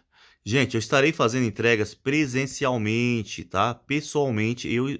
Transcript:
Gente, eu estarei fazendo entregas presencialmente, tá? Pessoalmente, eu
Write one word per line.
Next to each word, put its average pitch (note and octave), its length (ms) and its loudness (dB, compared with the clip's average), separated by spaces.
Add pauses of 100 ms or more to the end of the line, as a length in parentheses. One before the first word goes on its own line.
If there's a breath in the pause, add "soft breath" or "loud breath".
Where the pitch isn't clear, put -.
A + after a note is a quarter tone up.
(440 loud breath)
Gente, B2 300 0
eu A2+ 60 2
estarei C#3+ 320 2
fazendo B2+ 340 2
entregas A2 480 0
presencialmente, B2 1500 -2
tá? A2+ 300 0
Pessoalmente, A#2+ 1000 -2
eu B2 140 0 (140)